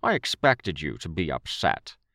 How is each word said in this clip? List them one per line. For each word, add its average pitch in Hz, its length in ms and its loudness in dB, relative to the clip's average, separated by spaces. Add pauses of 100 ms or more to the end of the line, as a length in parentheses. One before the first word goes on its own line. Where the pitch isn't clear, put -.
"I 233 140 2
expected - 680 0
you 64 160 -6
to - 100 -10
be 82 240 -2
upset. - 640 -2 (180)